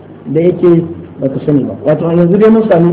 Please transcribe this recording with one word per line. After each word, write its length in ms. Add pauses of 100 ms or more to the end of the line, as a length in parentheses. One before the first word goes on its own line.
(260)
da 140
yake 440 (360)
baka 260
sani 180
ba. 100 (100)
Wato 260
yanzu 280
dai 120
mun 200
sami 220